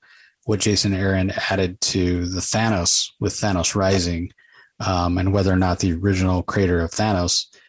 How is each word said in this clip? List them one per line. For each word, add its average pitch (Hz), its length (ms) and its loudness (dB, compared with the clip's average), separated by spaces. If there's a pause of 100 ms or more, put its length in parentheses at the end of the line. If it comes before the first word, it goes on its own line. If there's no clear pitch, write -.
(460)
what 107 140 -2
Jason 101 340 0
Aaron 95 380 0 (180)
added 95 320 -2
to 90 440 0
the 90 140 -6
Thanos 107 680 0 (120)
with 101 140 -2
Thanos 92 420 -2
Rising, 90 560 0 (480)
um, 87 380 0
and 95 160 0
whether 98 180 2
or 92 60 4
not 90 220 2
the 92 140 0
original 92 480 2
creator 90 380 0
of 82 120 -2
Thanos 95 540 0 (240)